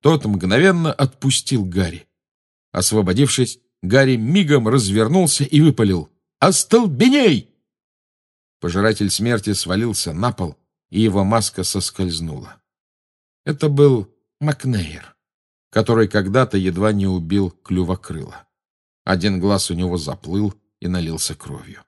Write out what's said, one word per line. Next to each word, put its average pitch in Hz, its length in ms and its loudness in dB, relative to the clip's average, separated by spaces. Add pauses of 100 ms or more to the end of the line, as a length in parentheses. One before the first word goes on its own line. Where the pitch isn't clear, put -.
тот 151 240 2
мгновенно 135 680 2
отпустил 131 720 -2
Гарри. 87 420 -4 (640)
Освободившись, 107 880 0 (220)
Гарри 131 340 2
мигом 139 520 2
развернулся 120 760 2
и 147 180 4
выпалил: 104 480 2 (300)
«Остолбеней!» 220 1160 2 (1040)
Пожиратель 98 500 0
смерти 107 440 -2
свалился 95 600 -4
на 113 180 -2
пол, 87 260 -8 (320)
и 101 120 -2
его 101 220 2
маска 104 400 -2
соскользнула. 82 1000 -8 (840)
Это 151 240 -2
был 139 420 4 (280)
Макнейр, 113 760 -4 (540)
который 110 380 2
когда-то 104 500 0
едва 95 360 0
не 98 120 -2
убил 92 460 -2
Клювокрыла. - 960 -6 (560)
Один 92 360 -2
глаз 98 300 0
у 87 60 -4
него 90 220 -4
заплыл 90 580 -6 (240)
и - 80 -8
налился 80 480 -6
кровью. - 520 -18